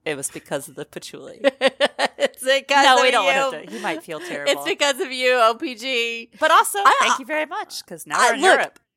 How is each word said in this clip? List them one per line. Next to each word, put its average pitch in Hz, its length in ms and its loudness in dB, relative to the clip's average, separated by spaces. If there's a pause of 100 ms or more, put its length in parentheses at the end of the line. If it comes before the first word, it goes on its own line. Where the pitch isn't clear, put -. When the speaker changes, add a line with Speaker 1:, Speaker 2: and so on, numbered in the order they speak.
Speaker 1:
"It 151 100 -4
was 139 140 -10
because 147 400 -10
of 131 60 -20
the 147 100 -12
patchouli." - 580 -16
Speaker 2:
<laughs> 277 80 4 (680)
It's - 220 -4
because 269 420 2
Speaker 1:
No, 262 120 8
Speaker 2:
of 247 40 4
Speaker 1:
we 254 100 4
don't 226 220 2
Speaker 2:
you. 269 80 2
Speaker 1:
want 269 140 -2
him - 120 -14
to. - 60 -16
He 233 80 -10
might 208 220 -6
feel 156 160 -10
terrible. - 320 -4
Speaker 2:
It's 285 140 -2
because 285 340 -2
of 277 120 -6
you, 254 200 0 (100)
O 226 140 4
P 254 200 -8
G. 233 540 -6 (100)
Speaker 1:
But 311 120 2
also, 415 280 4
Speaker 2:
I, 403 200 4
Speaker 1:
thank 247 200 0
you 254 60 -14
very 302 200 -4
much, 359 400 -12
'cause 165 200 -16
now - 140 -8
Speaker 2:
I, 254 100 4
Speaker 1:
we're 226 60 2
in 269 60 -6
Speaker 2:
look, 370 180 4
Speaker 1:
Europe. 165 200 -6 (180)